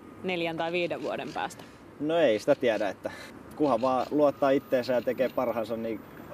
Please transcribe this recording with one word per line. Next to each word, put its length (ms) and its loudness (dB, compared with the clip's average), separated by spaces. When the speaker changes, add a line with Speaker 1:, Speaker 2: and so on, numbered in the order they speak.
Speaker 1:
neljän 340 -2
tai 140 -2
viiden 320 -2
vuoden 300 -4
päästä? 300 -6
Speaker 2:
No, 180 0
ei 220 6
sitä 160 4
tiedä, 340 2
että 220 -8
kunhan 260 2
vaan 300 2
luottaa 380 4
itteensä 440 2
ja 80 4
tekee 280 0
parhaansa, 480 -2
niin 240 -6